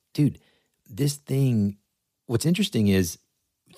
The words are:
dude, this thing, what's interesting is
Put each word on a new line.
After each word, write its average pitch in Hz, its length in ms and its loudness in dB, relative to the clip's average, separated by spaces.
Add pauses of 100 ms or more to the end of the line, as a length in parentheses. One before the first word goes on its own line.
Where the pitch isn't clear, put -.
(120)
dude, - 260 0 (500)
this 139 280 -4
thing, 120 600 0 (480)
what's 117 200 -2
interesting 160 420 0
is 95 300 0 (600)